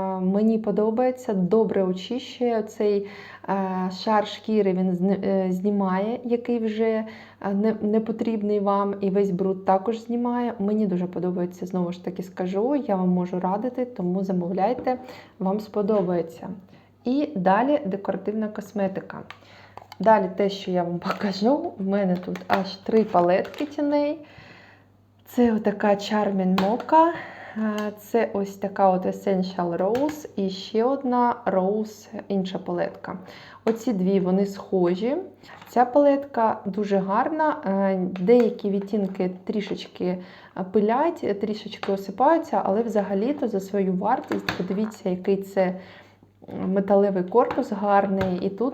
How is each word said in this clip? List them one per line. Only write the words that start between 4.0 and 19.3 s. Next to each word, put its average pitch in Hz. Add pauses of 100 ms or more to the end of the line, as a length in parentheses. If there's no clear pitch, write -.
шкіри, 202
він 185
зни-, 185
е, 190
знімає, 196
який 240
вже, 220 (360)
е, 196
не, 220
не 208
потрібний 220
вам, 202
і 196
весь 196
бруд 190
також 190
знімає. 240
Мені 214
дуже 180
подобається, 180
знову 180
ж -
таки 190
скажу, 196
я 233
вам 185
можу 180
радити, 220
тому 190
замовляйте, 190 (420)
вам 190
сподобається. 196 (540)
І 285
далі 214
декоративна 196
косметика. 196 (840)